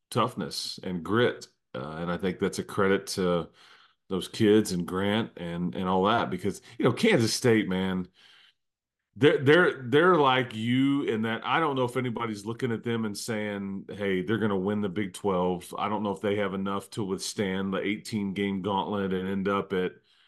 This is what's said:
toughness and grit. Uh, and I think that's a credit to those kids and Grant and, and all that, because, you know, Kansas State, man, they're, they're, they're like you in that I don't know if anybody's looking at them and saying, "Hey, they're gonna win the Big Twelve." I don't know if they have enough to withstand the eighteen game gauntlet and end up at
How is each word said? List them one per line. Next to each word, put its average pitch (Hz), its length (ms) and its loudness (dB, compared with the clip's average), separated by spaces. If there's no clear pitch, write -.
toughness 107 720 -4
and 90 200 -6
grit. 107 440 0
Uh, 73 260 -8
and 85 120 -2
I 87 60 -2
think 92 200 -2
that's 95 200 -2
a 98 40 -4
credit 98 440 0
to 87 420 0
those 90 180 -4
kids 107 440 4
and 87 140 -2
Grant 101 520 -2
and, 87 360 -4
and 92 140 -2
all 92 160 4
that, 101 240 2
because, 92 320 -4
you - 80 0
know, 120 80 4
Kansas 131 400 4
State, 113 340 4
man, 92 400 -2
they're, 147 220 6
they're, 147 480 4
they're 165 300 6
like 131 380 4
you 131 500 2
in 110 180 0
that 113 240 -2
I 135 140 0
don't 147 160 0
know 127 80 2
if 120 120 -2
anybody's 113 480 -4
looking 117 280 -4
at 104 120 -4
them 117 220 -2
and 101 100 -6
saying, 101 720 -6
"Hey, 98 300 0
they're 95 160 0
gonna 101 180 0
win 104 280 0
the 101 80 -2
Big 95 240 -4
Twelve." 90 640 0
I 101 100 -2
don't 104 140 -2
know 101 100 -2
if 95 80 -8
they 101 160 0
have 98 160 -2
enough 98 380 -4
to 110 140 -6
withstand 95 680 -4
the 95 60 -2
eighteen 101 560 -4
game 98 260 -2
gauntlet 98 540 -2
and 92 120 -4
end 98 220 -2
up 98 240 -2
at 92 200 -2